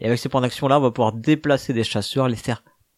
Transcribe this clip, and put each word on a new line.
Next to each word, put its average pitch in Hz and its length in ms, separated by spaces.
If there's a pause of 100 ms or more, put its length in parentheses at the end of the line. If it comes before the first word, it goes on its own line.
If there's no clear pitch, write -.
Et - 60
avec 117 120
ces 139 100
points 131 120
d'action 123 280
là, 139 100
on 143 40
va 127 80
pouvoir 110 220
déplacer 143 600
des 113 120
chasseurs, 127 440
les 117 80
faire 117 280 (340)